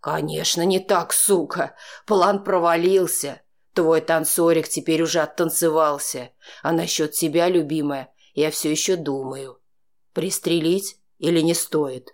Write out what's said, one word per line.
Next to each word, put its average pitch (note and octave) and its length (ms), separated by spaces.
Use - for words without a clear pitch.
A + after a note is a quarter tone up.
Конечно, D#3 640
не F#3+ 160
так, F#3 320
сука. E3+ 640
План G3+ 380
провалился. F3 960
Твой D#3+ 280
танцорик E3 680
теперь D#3+ 340
уже E3 180
оттанцевался. D#3 1080
А D#3+ 100
насчёт D#3+ 400
тебя, E3 360
любимая, D3+ 640
я D#3 160
всё D3+ 200
ещё D#3 260
думаю. C3+ 640
Пристрелить E3+ 840
или E3 220
не E3 140
стоит? C3+ 600